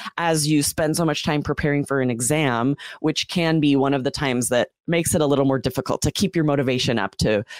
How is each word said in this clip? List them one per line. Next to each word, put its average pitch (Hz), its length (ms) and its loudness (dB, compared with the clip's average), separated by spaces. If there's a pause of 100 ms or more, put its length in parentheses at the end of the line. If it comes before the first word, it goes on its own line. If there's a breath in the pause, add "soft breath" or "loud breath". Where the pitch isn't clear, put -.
(180 loud breath)
as 160 300 0
you 151 160 4
spend 156 320 -2
so 170 80 0
much 151 200 0
time 147 180 0
preparing 143 420 -2
for 135 160 -2
an 127 120 0
exam, 127 640 0 (260 loud breath)
which - 260 -2
can 165 320 0
be 143 160 4
one 139 200 2
of 131 100 -2
the 139 60 -2
times 123 380 -2
that 120 200 0 (180)
makes 165 280 0
it 175 40 2
a 151 60 2
little 139 200 4
more 135 140 2
difficult - 440 -4
to - 80 0
keep - 240 -2
your 165 100 2
motivation 131 540 0
up 98 180 -4
to, 107 260 2 (160 loud breath)